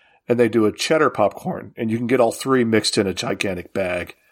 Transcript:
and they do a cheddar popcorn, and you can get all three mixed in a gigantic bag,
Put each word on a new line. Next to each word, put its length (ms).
and 140
they 80
do 160
a 80
cheddar 380
popcorn, 680
and 140
you 80
can 80
get 140
all 120
three 320
mixed 320
in 100
a 60
gigantic 640
bag, 400